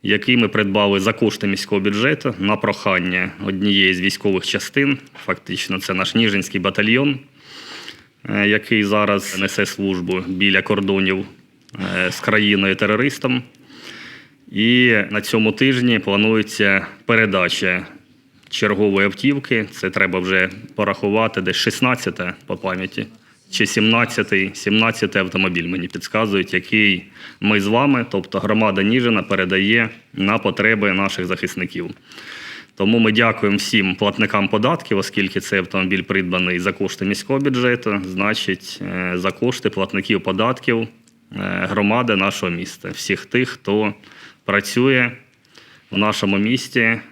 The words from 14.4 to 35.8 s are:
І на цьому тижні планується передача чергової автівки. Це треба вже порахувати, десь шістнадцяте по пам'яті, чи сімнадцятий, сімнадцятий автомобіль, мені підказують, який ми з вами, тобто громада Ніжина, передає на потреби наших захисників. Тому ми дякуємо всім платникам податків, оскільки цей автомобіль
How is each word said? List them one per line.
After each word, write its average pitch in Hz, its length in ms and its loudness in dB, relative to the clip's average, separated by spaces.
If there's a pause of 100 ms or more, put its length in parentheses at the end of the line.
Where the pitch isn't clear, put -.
І 120 420 4 (160)
на 104 100 -2
цьому 110 320 2
тижні 123 460 4
планується 104 880 2 (200)
передача 92 800 2 (640)
чергової 101 560 2
автівки. 127 640 0
Це - 200 -4
треба 92 300 0
вже 92 300 0 (240)
порахувати, 104 680 0
десь 92 160 -2
шістнадцяте 107 760 -2 (140)
по 95 100 -6
пам'яті, 95 500 -6 (440)
чи - 160 0
сімнадцятий, 107 880 2
сімнадцятий 107 680 0
автомобіль, 92 440 -2
мені 90 220 -4
підказують, 98 680 -2
який 95 500 2 (360)
ми 104 200 2
з 98 60 0
вами, 120 440 2
тобто 98 280 -4
громада 104 440 2
Ніжина, 117 400 2
передає 98 680 2 (260)
на 101 240 0
потреби 104 540 2
наших 95 340 -2
захисників. 90 640 -6 (840)
Тому 107 220 2
ми 110 140 4
дякуємо 107 460 2
всім 95 360 0
платникам 101 540 0
податків, 110 500 0
оскільки 95 420 -2
цей - 180 -2
автомобіль 92 440 -2